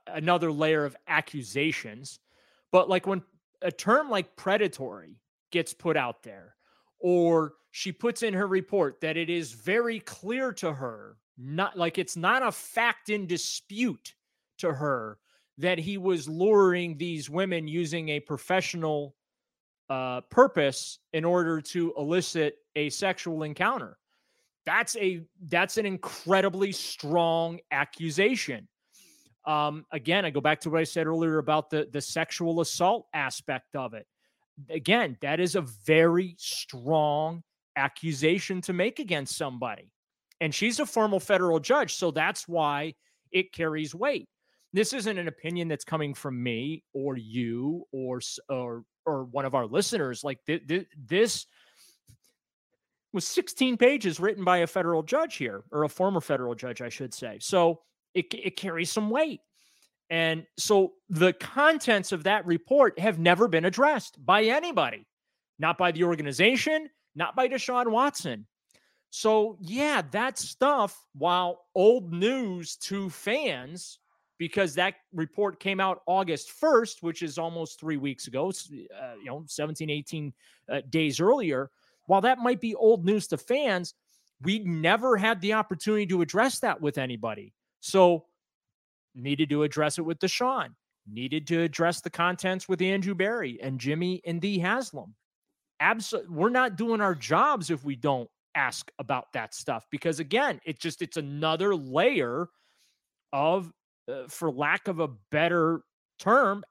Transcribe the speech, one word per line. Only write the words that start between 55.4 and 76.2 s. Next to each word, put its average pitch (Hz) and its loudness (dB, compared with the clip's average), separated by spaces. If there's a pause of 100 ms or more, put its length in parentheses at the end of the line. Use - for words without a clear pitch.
or 151 0
a 147 0
former 185 0
federal 127 -2
judge, 120 -10
I 120 -10
should 123 -10
say. 110 -12
So 170 4 (340)
it, 180 -2
it 190 -8
carries 170 -4
some 214 -2
weight. 285 0 (720)
And 165 0 (120)
so 196 4 (160)
the 180 4
contents 262 2
of 175 -4
that 196 2
report 208 4
have 190 2
never 175 6
been 165 2
addressed 226 2
by 202 6
anybody, 220 0 (520)
not 160 0
by 175 4
the 160 -2
organization, 180 2 (260)
not 170 -4
by 254 4
Deshaun 247 -2
Watson. 220 0 (640)
So, 214 2
yeah, 247 0 (100)
that 240 -2
stuff, 254 0 (120)
while 175 0 (120)
old 196 6
news 190 -2
to 196 -6
fans, 175 -6 (380)
because 165 -2
that 180 0 (180)
report 175 -4
came 190 -2
out 190 0
August 175 0